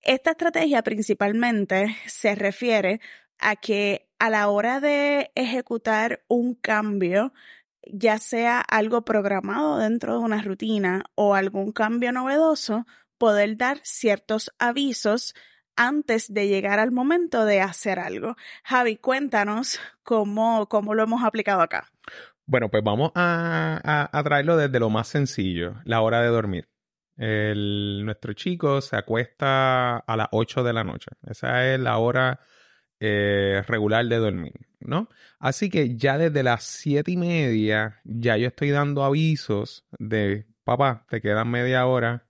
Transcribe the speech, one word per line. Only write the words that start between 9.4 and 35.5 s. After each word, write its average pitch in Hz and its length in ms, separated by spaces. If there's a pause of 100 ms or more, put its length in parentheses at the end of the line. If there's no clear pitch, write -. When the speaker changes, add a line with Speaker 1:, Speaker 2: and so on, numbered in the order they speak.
Speaker 1:
dentro 220 340
de 233 80
una 226 220
rutina 196 640 (100)
o 202 200
algún 196 360
cambio 233 400
novedoso, 262 760 (320)
poder 208 380
dar 254 280
ciertos - 760
avisos 240 760 (440)
antes 240 560
de 202 160
llegar 202 300
al 233 120
momento 262 540
de 202 160
hacer 190 380
algo. 202 360 (300)
Javi, 247 320
cuéntanos 247 840 (240)
cómo, 220 640
cómo 208 280
lo 220 80
hemos 226 200
aplicado 208 380
acá. - 260 (580)
Speaker 2:
Bueno, 120 240
pues 107 140
vamos 110 320
a, 165 680
a, 151 380
a 151 40
traerlo 147 340
desde 135 240
lo 113 80
más 110 180
sencillo, 95 680 (100)
la 117 160
hora 113 200
de 117 60
dormir. 107 400 (480)
El, 104 880
nuestro 107 300
chico 151 480
se - 160
acuesta 127 1000
a 113 220
las 107 140
ocho 117 300
de 123 120
la 113 100
noche. - 280 (140)
Esa 123 480
es 131 60
la 120 200
hora, 127 420 (580)
eh, 101 680
regular 113 380
de 117 120
dormir, 98 360 (260)
¿no? 180 300 (300)
Así 160 300